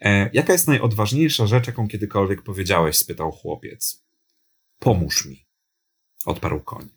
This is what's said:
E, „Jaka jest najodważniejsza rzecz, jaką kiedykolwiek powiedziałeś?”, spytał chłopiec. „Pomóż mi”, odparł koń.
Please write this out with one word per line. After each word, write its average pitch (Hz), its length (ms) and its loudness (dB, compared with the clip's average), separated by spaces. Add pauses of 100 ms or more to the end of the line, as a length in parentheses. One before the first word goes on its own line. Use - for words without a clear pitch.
E, 101 320 4
„Jaka 156 200 2
jest 175 160 2
najodważniejsza 120 800 2
rzecz, 120 200 4
jaką 117 220 -4
kiedykolwiek 98 540 -2
powiedziałeś?”, 90 540 0
spytał 80 360 -2
chłopiec. - 720 -10 (760)
„Pomóż 87 480 0
mi”, 67 200 -20 (800)
odparł - 340 -4
koń. - 360 -14